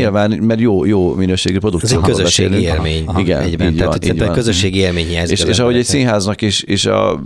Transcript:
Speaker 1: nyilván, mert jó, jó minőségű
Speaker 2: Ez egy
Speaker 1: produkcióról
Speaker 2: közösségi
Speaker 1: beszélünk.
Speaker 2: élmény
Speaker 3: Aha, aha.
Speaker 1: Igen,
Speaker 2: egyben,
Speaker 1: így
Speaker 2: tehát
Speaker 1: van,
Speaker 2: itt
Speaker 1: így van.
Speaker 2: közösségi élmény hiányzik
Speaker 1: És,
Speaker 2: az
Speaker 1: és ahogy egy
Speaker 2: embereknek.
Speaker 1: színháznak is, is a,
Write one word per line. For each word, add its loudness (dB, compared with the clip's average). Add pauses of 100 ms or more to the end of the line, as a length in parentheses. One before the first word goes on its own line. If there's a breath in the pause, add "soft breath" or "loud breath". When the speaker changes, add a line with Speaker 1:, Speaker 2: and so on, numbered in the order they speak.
Speaker 1:
nyilván, 0
mert 0
jó, 2
jó 2
minőségű 0
Speaker 2:
Ez -2
egy 2
Speaker 1:
produkcióról 0
Speaker 2:
közösségi 2
Speaker 1:
beszélünk. 0
Speaker 2:
élmény -2
Speaker 3:
Aha, -6
aha. 0
Speaker 1:
Igen, 0
Speaker 2:
egyben, -2
Speaker 1:
így 0
Speaker 2:
tehát 0
Speaker 1:
van, -4
Speaker 2:
itt 0
Speaker 1:
így -2
van. 0
Speaker 2:
közösségi 0
élmény 0
hiányzik -2
Speaker 1:
És, 0
Speaker 2:
az 0
Speaker 1:
és 2
ahogy 2
egy 2
Speaker 2:
embereknek. 0
Speaker 1:
színháznak 0
is, 0
is -2
a, 0